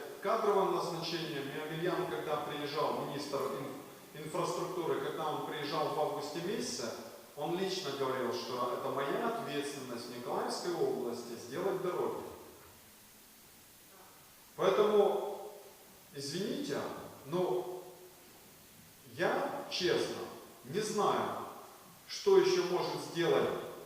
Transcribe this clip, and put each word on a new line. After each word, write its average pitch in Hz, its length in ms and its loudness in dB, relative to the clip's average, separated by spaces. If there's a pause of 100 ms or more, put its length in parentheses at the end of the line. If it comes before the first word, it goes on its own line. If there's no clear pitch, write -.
(200)
к - 40 -8
кадровым 196 520 4
назначениям. 160 720 -2
И 143 120 -6
Амельян, 165 480 0
когда 151 300 -2
приезжал, 143 680 -2
министр 139 320 -4
ин-, - 840 -6
инфраструктуры, - 760 0
когда - 300 -2
он - 180 -2
приезжал 151 400 -2
в - 120 0
августе 143 420 0
месяце, 190 500 -2 (460)
он 165 200 0
лично 180 400 -2
говорил, 127 360 0
что 120 440 -2
это - 120 -2
моя 143 380 0
ответственность 135 800 -4
в 123 100 -8
Николаевской 160 560 -2
области 120 600 0 (140)
сделать 190 340 0
дороги. - 420 0 (2250)
Поэтому, 202 960 4 (640)
извините, 156 640 -2 (480)
но - 580 0 (1300)
я, - 520 0
честно, - 460 0 (500)
не 156 140 -4
знаю, - 680 0 (600)
что 190 300 6
ещё 180 280 8
может 175 360 0 (100)
сделать 143 380 4 (360)